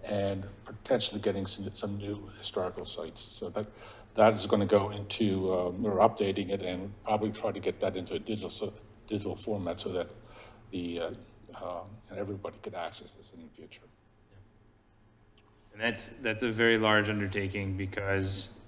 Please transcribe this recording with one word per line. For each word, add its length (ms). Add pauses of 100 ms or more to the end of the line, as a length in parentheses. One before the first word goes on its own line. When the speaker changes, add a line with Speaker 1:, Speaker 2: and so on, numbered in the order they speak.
Speaker 1:
and 400 (200)
potentially 560
getting 260
some, 280
some 240
new 400
historical 460
sites. 360
So 300
that, 160 (480)
that 200
is 120
gonna 200
go 240
into, 640
uh, 180
we're 280
updating 520
it 120
and 300 (120)
probably 260
try 220
to 80
get 200
that 160
into 180
a 40
digital, 320
so, 220 (340)
digital 300
format 440
so 100
that 180 (600)
the, 300
uh, 60 (560)
um, 240 (240)
and 80
everybody 440
could 120
access 380
this 240
in 60
the 120
future. 280 (1900)
Speaker 2:
And 100
that's, 280 (120)
that's 200
a 80
very 280
large 300
undertaking 680
because 720 (180)